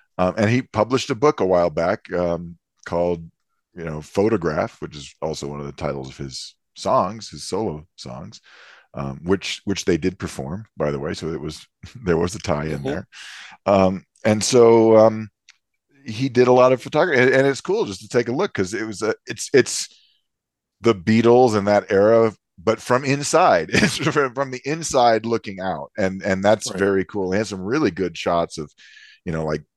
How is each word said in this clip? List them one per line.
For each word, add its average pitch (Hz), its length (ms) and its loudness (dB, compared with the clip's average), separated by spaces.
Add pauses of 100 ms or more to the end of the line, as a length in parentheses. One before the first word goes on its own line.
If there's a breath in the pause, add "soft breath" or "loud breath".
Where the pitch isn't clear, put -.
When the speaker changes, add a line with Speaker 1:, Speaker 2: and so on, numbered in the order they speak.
(180 loud breath)
Speaker 1:
Um, 92 200 0
and 110 120 2
he 123 120 2
published 117 480 -2
a 135 60 -2
book 147 240 0
a 98 60 0
while 87 240 4
back, 85 440 -4
um, 85 440 -4 (280)
called, 85 440 -2 (460)
you 87 80 -14
know, 78 180 -10
Photograph, 98 800 -2
which 78 140 -12
is 69 260 -16
also 73 260 -8
one 71 120 -10
of 71 60 -10
the 71 80 -12
titles 67 360 -8
of - 80 -20
his - 380 -14 (220)
songs, 104 520 -4
his 76 140 -16
solo 90 420 -6 (120)
songs, 76 420 -16 (540 loud breath)
um, 69 300 -10
which, - 420 -2
which 98 180 -4
they 87 140 2
did 87 200 -4
perform, 87 480 -10 (120)
by 73 140 -2
the 69 80 -4
way. 80 140 -6
So 82 200 -8
it 76 80 -8
was, 78 260 -10 (160)
<laughs> 123 220 -18
there 82 120 2
was 87 180 -2
a - 40 -10
tie 73 260 -4
in 78 140 -6
Speaker 2:
Mm-hmm. 131 80 -8
Speaker 1:
there. 143 200 -6 (580 loud breath)
Um, 95 400 2 (180)
and 107 180 2
so, 113 540 6
um, 110 340 4 (760)
he 127 240 -4
did 123 180 4
a 127 60 6
lot 127 200 8
of 123 80 -2
photography, 151 400 2
and, 127 80 6
and 135 160 4
it's 139 160 -2
cool 196 240 -2
just 101 160 -10
to 107 60 -18
take 120 200 0
a 117 40 -4
look, 127 220 -4
'cause 95 200 -4
it 110 140 -6
was 101 160 -10
a, 107 100 0 (140)
it's, - 260 -12
it's - 340 2 (960 soft breath)
the 117 140 4
Beatles 113 600 4
and 101 120 0
that 104 240 2
era, 110 420 4 (240)
but 107 240 -2
from 131 240 0
inside. 139 640 2
<laughs> 110 40 -8
It's - 240 2
from, 143 360 -2
from 135 180 -6
the 123 140 -12
inside 127 600 2
looking 107 320 -6
out, 85 380 -6
and, 95 260 -2
and 95 200 -2
that's 107 280 2
Speaker 2:
Right. 95 80 -6
Speaker 1:
very 98 260 0
cool. 95 260 -6
He 95 60 0
has 107 120 -4
some 95 120 -10
really 113 300 -2
good 85 260 -6
shots 85 400 -2
of, 76 140 -12 (540 loud breath)
you 85 60 -8
know, 80 140 -4
like, 78 180 -6 (140)